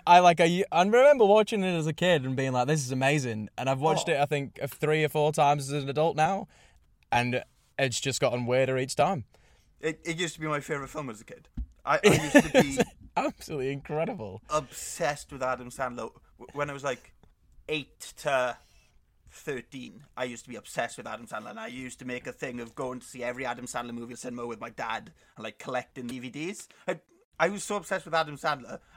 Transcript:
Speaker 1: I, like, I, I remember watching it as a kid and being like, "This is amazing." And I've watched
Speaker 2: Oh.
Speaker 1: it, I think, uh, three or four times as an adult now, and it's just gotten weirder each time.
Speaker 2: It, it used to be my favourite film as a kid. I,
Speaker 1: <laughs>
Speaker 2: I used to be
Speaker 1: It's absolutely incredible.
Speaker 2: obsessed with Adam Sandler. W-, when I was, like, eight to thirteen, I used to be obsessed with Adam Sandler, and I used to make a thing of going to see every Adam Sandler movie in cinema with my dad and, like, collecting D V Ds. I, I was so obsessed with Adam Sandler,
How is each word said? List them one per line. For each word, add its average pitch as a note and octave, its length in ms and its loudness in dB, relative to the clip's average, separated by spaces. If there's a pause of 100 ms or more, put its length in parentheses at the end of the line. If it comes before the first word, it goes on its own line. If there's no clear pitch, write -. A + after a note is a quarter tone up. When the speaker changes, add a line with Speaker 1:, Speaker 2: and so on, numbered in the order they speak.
Speaker 1:
I, F3 140 12
like, F3 200 8
I, F3 320 4
I E3 120 4
remember B3 420 8
watching G#3 360 4
it F#3 140 0
as D#3 100 -2
a D#3 60 0
kid E3 320 4
and C3 100 -2
being C3+ 180 0
like, B2 160 2
"This D#3 180 2
is B2+ 40 -8
amazing." B2+ 680 0
And C3 100 -2
I've C3+ 120 2
watched D#3+ 280 2
Speaker 2:
Oh. E3+ 40 2
Speaker 1:
it, C#3 60 2
I C#3+ 60 2
think, C#3+ 380 -2
uh, C#3+ 40 -2
three D#3 380 0
or D3 60 0
four D3+ 220 2
times C#3+ 380 2
as C#3+ 120 -2
an C#3 80 -6
adult D3 260 0
now, F3 320 0 (600)
and B2 320 0 (360)
it's C3+ 220 0
just C3+ 180 -2
gotten B2 280 0
weirder C3 320 2
each B2+ 180 -4
time. D#3 280 2 (540)
Speaker 2:
It, D#3+ 280 -6
it E3 120 -4
used E3+ 180 -2
to D#3+ 40 -16
be D#3 60 -6
my D3+ 140 -2
favourite C#3 280 -6
film D3 220 -8
as G#2+ 100 -14
a - 60 -20
kid. - 220 -20 (360)
I, C#3+ 160 4
Speaker 1:
<laughs> - 40 4
Speaker 2:
I G#3 60 8
used D3+ 220 4 (140)
to - 160 4
be C#3+ 60 -2 (100)
Speaker 1:
It's - 120 0 (260)
absolutely C#3 560 -4
incredible. C#3 680 -6 (100)
Speaker 2:
obsessed D3 840 -6
with C3 100 -10
Adam B2 260 -4
Sandler. B2 280 -6 (420)
W-, - 140 -20
when D3 180 -4
I - 40 -8
was, C3+ 100 -10
like, B2+ 280 -6 (560)
eight - 500 -8
to B2+ 380 0 (720)
thirteen, B2+ 760 -12 (120)
I B2+ 80 -6
used A#2+ 200 -8
to B2+ 60 -16
be A#2+ 40 -12
obsessed A#2 420 -6
with A2+ 120 -12
Adam A2+ 180 -10
Sandler, A2 240 -12
and A2 80 -14
I A2+ 80 -10
used B2 320 -12
to C3 60 -14
make B2 240 -8
a B2 40 -8
thing B2 280 -8
of A#2 160 -14
going B2+ 240 -6
to - 60 -20
see A#2+ 180 -12
every B2 220 -6
Adam B2 200 -8
Sandler A#2+ 280 -8
movie A#2 180 -10
in A#2 40 -16
cinema A#2+ 300 -10
with A2+ 140 -10
my A#2+ 100 -10
dad A2+ 400 -6 (260)
and, G#2+ 60 -16
like, A2 160 -12
collecting B2 480 -6
D B2 140 -10
V B2+ 100 -10
Ds. E3 380 -10 (180)
I, F#3 140 -4 (400)
I E3+ 80 4
was G3+ 160 -8
so G#3 100 -6
obsessed F#3 300 -6
with D#3+ 100 -6
Adam D3+ 220 -2
Sandler, C3+ 420 -6 (180)